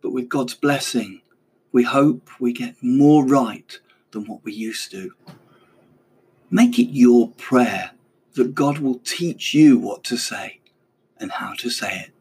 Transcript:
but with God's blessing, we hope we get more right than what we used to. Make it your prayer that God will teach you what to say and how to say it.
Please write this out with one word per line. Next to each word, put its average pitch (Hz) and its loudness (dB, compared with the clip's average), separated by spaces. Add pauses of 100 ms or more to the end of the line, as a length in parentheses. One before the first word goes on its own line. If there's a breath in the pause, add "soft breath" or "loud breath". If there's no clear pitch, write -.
but - -8
with 127 -6
God's 127 -4
blessing, 131 -4 (500)
we 120 4
hope 139 0 (100)
we 123 -2
get 120 -12
more 143 6
right 127 -2 (320)
than 107 -12
what - -16
we 104 -12
used 110 -10
to. 190 -14 (1400 soft breath)
Make 240 2
it - 0
your 120 4
prayer 107 -2 (440)
that 131 -2
God 143 -2
will 131 -4
teach - -8
you 147 8
what - -6
to 120 -6
say - -10 (560)
and - -12
how - -10
to 123 -8
say 98 -10
it. - -20